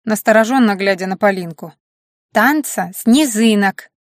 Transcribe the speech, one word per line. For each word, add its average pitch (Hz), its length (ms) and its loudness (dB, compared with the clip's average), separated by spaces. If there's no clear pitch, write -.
настороженно 220 720 2
глядя 190 300 -2
на 190 100 -6
Полинку. 180 580 -4
«Танца 214 640 -2
снежинок», 220 920 0